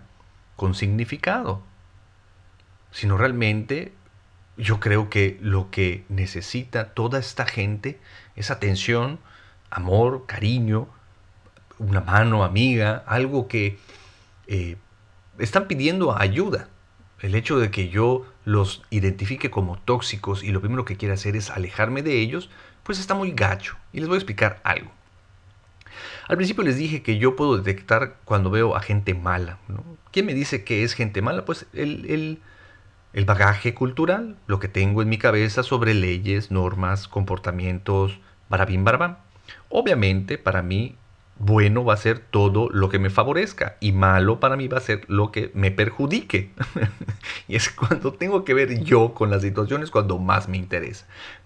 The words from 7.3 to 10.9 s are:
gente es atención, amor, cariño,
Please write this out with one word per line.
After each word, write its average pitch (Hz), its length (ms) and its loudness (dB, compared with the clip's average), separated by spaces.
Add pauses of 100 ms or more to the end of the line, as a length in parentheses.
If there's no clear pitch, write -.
gente 104 560 -4 (340)
es 107 160 -6
atención, 117 680 0 (520)
amor, 117 560 2
cariño, 110 640 0 (880)